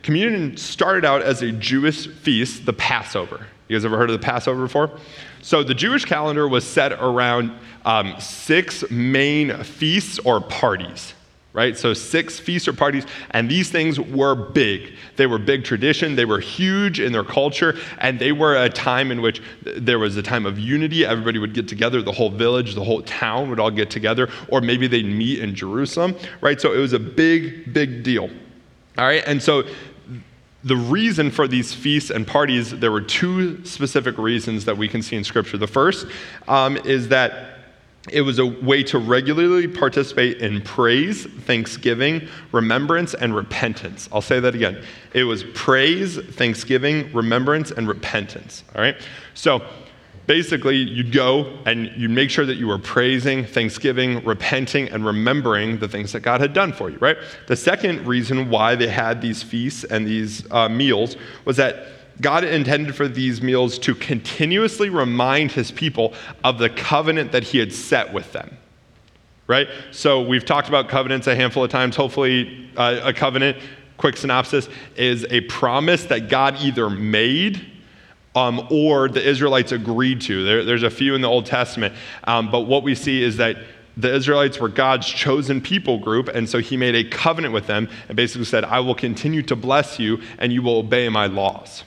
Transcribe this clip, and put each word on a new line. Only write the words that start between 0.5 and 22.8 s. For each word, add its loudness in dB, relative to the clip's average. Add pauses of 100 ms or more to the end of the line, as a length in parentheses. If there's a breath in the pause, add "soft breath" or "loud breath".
started 0
out 4
as 2
a -2
Jewish 0
feast, -2
the 0
Passover. -4 (220)
You 0
guys 0
ever 0
heard 4
of 0
the -10
Passover -2
before? 0 (520 loud breath)
So 2
the 0
Jewish 0
calendar 0
was 2
set 2
around, 2 (320 loud breath)
um, 2
six 0
main 2
feasts -2
or 4
parties, -4 (380)
right? 0
So 0
six -2
feasts -2
or 2
parties, 2 (260 loud breath)
and 0
these 0
things 0
were 2
big. 0 (220 loud breath)
They 6
were 0
big 0
tradition, 0
they 4
were 2
huge 0
in 0
their 0
culture, 0 (220 loud breath)
and 0
they 2
were 4
a 4
time 0
in -2
which 0 (220 loud breath)
th-, -8
there 2
was 0
a -4
time -2
of -4
unity. 0
Everybody 0
would -4
get -4
together, 0
the -2
whole 0
village, 0
the -6